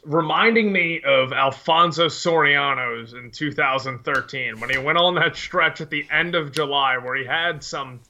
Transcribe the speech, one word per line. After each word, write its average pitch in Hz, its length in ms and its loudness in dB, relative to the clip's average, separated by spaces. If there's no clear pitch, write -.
reminding 175 680 2
me 170 320 0
of 131 300 2
Alfonso 160 760 2
Soriano's 139 1040 0
in 120 160 -16
two 147 220 -4
thousand 135 520 -2
thirteen 127 560 -6
when 120 80 -8
he 131 80 0
went 151 220 0
on 175 160 4
that 160 200 2
stretch 160 460 -2
at 151 80 -10
the 147 220 -8
end 170 240 0
of 151 180 -2
July 139 460 0
where 127 180 -6
he 135 80 -4
had 160 400 -4
some 131 460 -10